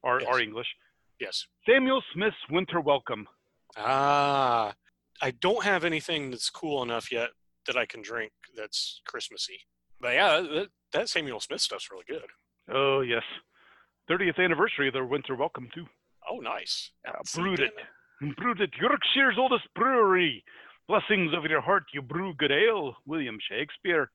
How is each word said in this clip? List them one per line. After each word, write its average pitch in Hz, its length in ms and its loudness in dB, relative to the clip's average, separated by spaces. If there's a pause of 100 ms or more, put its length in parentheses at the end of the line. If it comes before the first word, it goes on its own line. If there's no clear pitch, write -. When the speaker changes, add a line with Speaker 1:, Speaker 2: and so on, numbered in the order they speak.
Speaker 1:
are, 127 160 2
Speaker 2:
Yes. 117 100 -4
Speaker 1:
are 127 100 4
English. 113 260 -4 (540)
Speaker 2:
Yes. - 260 -6 (220)
Speaker 1:
Samuel 262 340 4 (100)
Smith's 190 240 -2 (140)
Winter 170 300 0
Welcome. 135 460 0 (500)
Speaker 2:
Ah, 135 960 2 (480)
I 131 120 -2
don't 185 320 0
have 185 200 2
anything 156 460 -2
that's - 200 -4
cool 143 340 -4
enough 117 260 -4
yet 120 200 -2 (360)
that 123 100 -2
I 120 100 2
can - 160 -14
drink 110 280 -8 (260)
that's - 500 -8
Christmassy. 98 520 -10 (420)
But 123 140 -2
yeah, 165 260 6
that, 175 280 -4 (240)
that 214 160 -2
Samuel 139 320 -4
Smith 185 200 -8
stuff's - 300 -4
really 92 180 -18
good. - 180 -10 (460)
Speaker 1:
Oh, 135 280 2
yes. 120 220 0 (840)
Thirtieth 175 320 0
anniversary 170 500 2
of 127 40 -2
their 131 140 -2
Winter 135 280 -4
Welcome, 127 400 -4
too. 170 120 -12 (440)
Speaker 2:
Oh, 247 80 -6
nice. - 520 -6 (180)
Speaker 1:
Uh, - 40 -12 (120)
Speaker 2:
See, - 160 -6
Speaker 1:
brewed 185 180 0
Speaker 2:
damn 131 100 2
Speaker 1:
it. - 40 -6 (480)
Speaker 2:
it. 139 160 -6
Speaker 1:
Brewed 208 240 -2
at 196 80 2 (100)
Yorkshire's 262 600 4
oldest 247 260 2 (100)
brewery. 190 680 4 (440)
Blessings 190 460 2
of 165 100 -4
your 156 180 2
heart, 180 220 2 (100)
you 143 80 -6
brew 160 320 -6
good 139 180 2
ale, 175 420 2 (120)
William 135 320 -4 (120)
Shakespeare. 147 640 -2